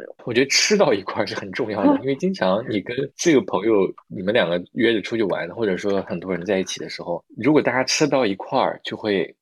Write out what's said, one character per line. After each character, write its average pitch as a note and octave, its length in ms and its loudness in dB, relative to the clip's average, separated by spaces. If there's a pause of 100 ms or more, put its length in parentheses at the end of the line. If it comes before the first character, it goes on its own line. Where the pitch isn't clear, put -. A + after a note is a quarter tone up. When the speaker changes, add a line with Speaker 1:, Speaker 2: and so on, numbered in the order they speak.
Speaker 1:
友。 - 140 -18 (100)
Speaker 2:
我 B2 80 -4
觉 A2 60 2
得 C#3 80 4
吃 - 300 2
到 D#3+ 160 6
一 G2 100 0
块 - 180 -4
儿 G2+ 60 0
是 A2 80 -8
很 G2 160 -10
重 A2 180 -4
要 G#2 140 -2
的， C#4 160 4
Speaker 1:
<laughs> - 20 -14
Speaker 2:
因 C3 60 -6
为 C#3 80 0
经 F#3 180 -2
常 G#2 360 0
你 G#2+ 120 -2
跟 A#2+ 140 -8 (220)
这 E3+ 160 4
个 B2 80 8
朋 F#2+ 240 -2
友， G#2 200 4 (220)
你 - 160 -10
们 G2 100 0
两 G2+ 160 4
个 F2 120 0 (120)
约 A#2 200 2
着 G#2 80 0
出 - 140 -6
去 A2+ 80 0
玩， E2+ 260 -2
或 A2+ 160 -4
者 F#2+ 120 2
说 G2 260 -2
很 F#2+ 160 -8
多 F2+ 140 -6
人 E2+ 120 -4
在 G2 120 0
一 F#2+ 60 0
起 - 160 -12
的 - 80 -12
时 - 140 -12
候， E2+ 200 -8 (160)
如 A#2 140 2
果 D#3 100 6
大 B2 120 0
家 B2+ 100 2
吃 - 240 0
到 C3+ 180 2
一 G2 100 0
块 - 220 -4
儿， G#2 240 0
就 - 140 -8
会， G2 460 -2